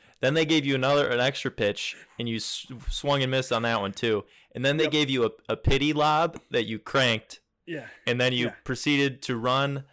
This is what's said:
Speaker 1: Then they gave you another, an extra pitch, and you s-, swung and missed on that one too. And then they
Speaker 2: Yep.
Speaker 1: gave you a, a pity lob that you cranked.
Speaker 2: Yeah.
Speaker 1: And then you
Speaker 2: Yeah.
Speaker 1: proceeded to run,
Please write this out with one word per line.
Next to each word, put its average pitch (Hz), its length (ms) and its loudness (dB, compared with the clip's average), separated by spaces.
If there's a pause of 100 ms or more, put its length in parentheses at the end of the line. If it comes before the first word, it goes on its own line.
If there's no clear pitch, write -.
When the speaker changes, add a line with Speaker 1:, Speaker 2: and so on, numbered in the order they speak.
(220)
Speaker 1:
Then 135 120 2
they 160 120 2
gave 151 200 2
you 139 80 0
another, 135 340 2
an 120 120 0
extra 131 320 -2
pitch, - 440 -2 (220)
and 120 100 -6
you 113 100 -2
s-, - 280 -8 (240)
swung 143 320 0
and 131 80 0
missed 131 240 -2
on 113 100 0
that 117 180 2
one 98 120 -2
too. 110 320 0 (300)
And 123 100 -4
then 143 120 2
they 165 80 2
Speaker 2:
Yep. 147 60 -2
Speaker 1:
gave 151 180 2
you 127 160 2
a, 107 40 2 (180)
a 113 80 -2
pity 139 380 2
lob 151 460 2 (100)
that 120 160 0
you 110 140 -6
cranked. 120 600 0 (280)
Speaker 2:
Yeah. 147 180 -10 (220)
Speaker 1:
And 123 120 0
then 127 140 2
you 120 140 0
Speaker 2:
Yeah. 107 60 -6 (100)
Speaker 1:
proceeded 139 600 0
to 123 140 -2
run, 135 560 0